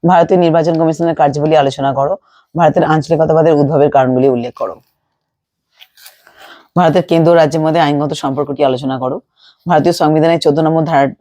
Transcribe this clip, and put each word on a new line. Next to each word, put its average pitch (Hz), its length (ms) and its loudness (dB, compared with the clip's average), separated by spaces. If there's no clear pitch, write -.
ভারতীয় 180 340 4
নির্বাচন 165 380 0
কমিশনের 160 360 -2
কার্যাবলী 147 420 0
আলোচনা 139 360 0
করো। 139 240 -4
ভারতের 165 280 2
আঞ্চলিকতাবাদের 156 720 0
উদ্ভবের 147 360 2
কারণগুলি 131 380 2
উল্লেখ 123 260 -4
করো। 101 260 -10
ভারতের 175 260 2
কেন্দ্র 165 300 2
ও - 20 4
রাজ্যের 156 280 2
মধ্যে 160 180 0
আইনগত 147 320 -2
সম্পর্কটি 143 520 -4
আলোচনা 131 340 -4
করো। 131 220 -6
ভারতীয় 170 240 2
সংবিধানের 156 480 0
চোদ্দ 147 180 0
নম্বর 160 260 0
ধারা 139 360 0